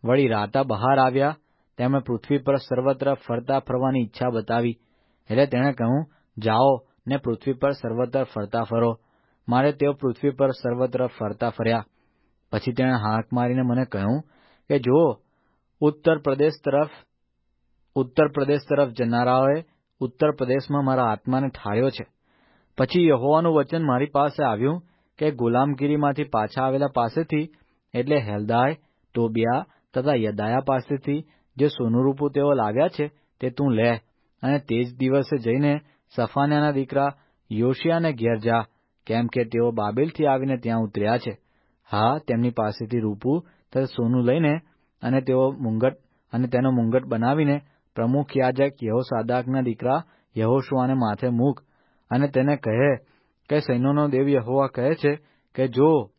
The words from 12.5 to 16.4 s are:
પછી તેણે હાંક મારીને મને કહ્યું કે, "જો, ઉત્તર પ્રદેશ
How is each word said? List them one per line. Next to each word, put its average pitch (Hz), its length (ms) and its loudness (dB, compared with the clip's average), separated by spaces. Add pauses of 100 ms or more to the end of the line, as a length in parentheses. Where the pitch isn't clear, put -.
પછી 117 200 -4
તેણે 127 200 0
હાંક 110 420 -2
મારીને 123 280 0
મને 127 240 0
કહ્યું 107 360 -2 (480)
કે, 143 100 2
"જો, 131 420 2 (600)
ઉત્તર 151 360 2
પ્રદેશ 147 360 0 (120)